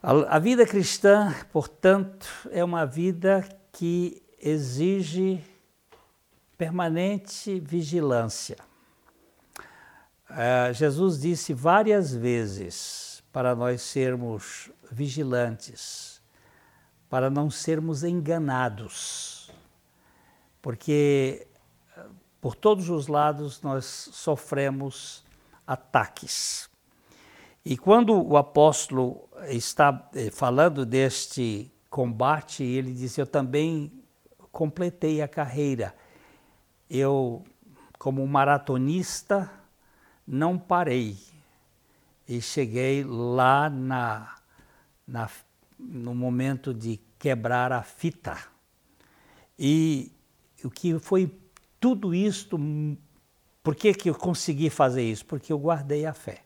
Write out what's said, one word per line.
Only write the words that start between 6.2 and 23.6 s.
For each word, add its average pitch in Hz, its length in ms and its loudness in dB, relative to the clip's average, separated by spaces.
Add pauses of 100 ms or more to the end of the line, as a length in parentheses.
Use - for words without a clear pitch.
permanente 180 1040 -2
vigilância. 147 960 -2 (1700)
É, 123 440 2
Jesus 151 460 2
disse 160 340 -2
várias 180 600 4
vezes 110 1080 -4 (100)
para 123 220 0
nós 120 280 -2
sermos 123 880 -4 (200)
vigilantes, 123 1300 -4 (880)
para 131 180 2
não 143 220 0
sermos 156 540 -4
enganados, 143 1500 -4 (1120)
porque 139 840 0 (960)
por 117 140 -6
todos 190 340 2
os 156 180 -2
lados 147 560 0